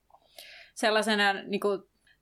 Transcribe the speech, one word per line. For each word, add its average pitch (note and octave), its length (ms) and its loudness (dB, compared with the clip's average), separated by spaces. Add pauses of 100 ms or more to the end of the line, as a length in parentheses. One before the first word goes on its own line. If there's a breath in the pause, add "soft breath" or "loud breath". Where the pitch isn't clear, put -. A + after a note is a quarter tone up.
(720 loud breath)
sellaisena G#3+ 600 2
niinku G3 560 -4 (320 soft breath)